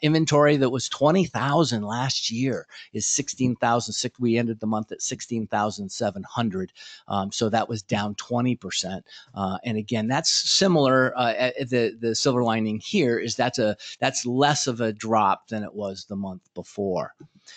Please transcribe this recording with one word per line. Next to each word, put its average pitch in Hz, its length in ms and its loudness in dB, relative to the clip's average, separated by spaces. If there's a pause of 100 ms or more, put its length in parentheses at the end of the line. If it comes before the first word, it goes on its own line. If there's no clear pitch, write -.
inventory 151 560 4
that 135 120 2
was 127 200 -4
twenty 165 340 4
thousand 127 600 0
last 120 460 -4
year 113 380 -2 (240)
is 110 160 -4
sixteen 127 480 -2
thousand. 117 380 0
Six, - 260 -6
we 117 180 2
ended 117 220 -2
the 110 80 -4
month 107 240 -2
at - 100 -12
sixteen - 460 -6
thousand 104 420 -2
seven 101 340 -4
hundred. 110 340 -2 (500)
Um, 101 240 -2
so 113 180 0
that 110 200 0
was 113 140 -6
down 104 320 -4
twenty 120 400 0
percent. 92 500 -6 (300)
Uh, 95 280 -4
and 113 140 -2
again, 107 300 -2
that's 139 240 0
similar. 131 840 4
Uh, 123 440 0
a-, 139 60 -2
the, 117 340 0
the 117 160 0
silver 123 280 2
lining 110 360 0
here 123 400 2
is 110 160 -4
that's 123 240 0
a, 107 180 2 (220)
that's 127 260 -2
less 139 400 2
of 120 160 -2
a 113 100 0
drop 104 580 2
than 107 120 -6
it 101 140 -10
was 98 300 -6
the 104 100 -10
month 95 400 -8
before. 92 580 -4 (440)